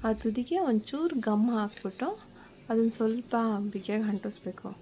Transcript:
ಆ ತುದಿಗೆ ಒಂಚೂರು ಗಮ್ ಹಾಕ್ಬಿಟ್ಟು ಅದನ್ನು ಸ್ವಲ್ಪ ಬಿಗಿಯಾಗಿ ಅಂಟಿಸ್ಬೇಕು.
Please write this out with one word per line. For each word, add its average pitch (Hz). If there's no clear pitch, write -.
ಆ 220
ತುದಿಗೆ 247
ಒಂಚೂರು 277
ಗಮ್ 214
ಹಾಕ್ಬಿಟ್ಟು 208
ಅದನ್ನು 226
ಸ್ವಲ್ಪ 226
ಬಿಗಿಯಾಗಿ 208
ಅಂಟಿಸ್ಬೇಕು. 202